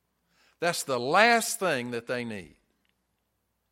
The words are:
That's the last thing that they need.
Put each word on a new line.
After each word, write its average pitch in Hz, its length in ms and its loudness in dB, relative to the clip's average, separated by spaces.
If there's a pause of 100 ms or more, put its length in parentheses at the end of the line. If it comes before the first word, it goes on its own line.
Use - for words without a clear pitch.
(600)
That's 165 240 -2
the 127 160 -2
last 214 600 2
thing 131 320 -2
that 117 160 -6
they 123 160 -4
need. 104 320 -10 (1160)